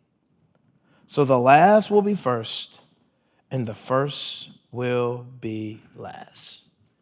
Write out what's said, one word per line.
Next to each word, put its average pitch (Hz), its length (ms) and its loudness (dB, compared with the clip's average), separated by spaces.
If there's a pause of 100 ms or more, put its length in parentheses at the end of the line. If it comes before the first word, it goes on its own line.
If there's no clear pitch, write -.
(1080)
"So 147 180 0
the 127 140 4
last 170 500 6
will 202 140 4
be 208 100 0
first, - 640 -6 (720)
and 131 160 -4
the 107 80 -8
first - 760 -6 (200)
will 123 540 -4 (160)
be 110 400 -10 (140)
last." - 680 -16 (400)